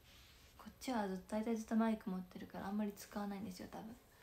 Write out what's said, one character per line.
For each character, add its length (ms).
こ 100
っ 100
ち 140
は 160
ず 60
っ 20
と、 120
大 140
体 140
ず 80
っ 20
と 100
マ 140
イ 60
ク 140
持 80
っ 20
て 180
る 80
か 140
ら、 80
あ 20
ん 60
ま 80
り 80
使 260
わ 80
な 80
い 60
ん 40
で 60
す 100
よ、 120
多 60
分。 180